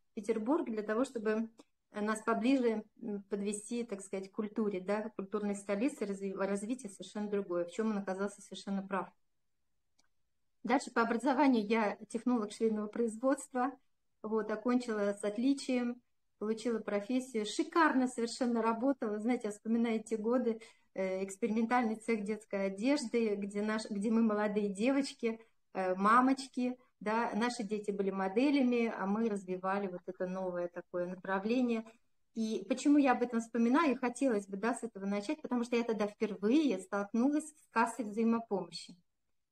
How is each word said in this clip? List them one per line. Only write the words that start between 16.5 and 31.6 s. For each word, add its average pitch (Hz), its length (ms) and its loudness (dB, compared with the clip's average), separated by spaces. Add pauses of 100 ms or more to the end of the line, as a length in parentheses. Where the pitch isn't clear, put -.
профессию, 214 680 -2
шикарно 302 640 2
совершенно 233 540 0
работала, 226 560 0
знаете, 240 300 0
я - 20 -4
вспоминаю 226 520 0
те 226 140 -4
годы, 226 420 0 (360)
э, 190 300 -2
экспериментальный 226 720 0
цех 220 280 -2
детской 202 420 -4
одежды, 226 680 0
где 202 280 -4
наш, 220 280 -2
где 202 200 0
мы, 226 120 4
молодые 208 460 2
девочки, 233 720 0 (340)
э, 185 200 0
мамочки, 247 840 2 (240)
да, 220 340 -2
наши 233 300 0
дети 208 260 -4
были 196 200 -2
моделями, 233 840 2
а 190 100 -4
мы 220 220 2
развивали 190 600 -2
вот 180 180 -10
это 185 200 -6
новое 185 420 -4
такое 175 380 -6
направление. 220 800 -2 (500)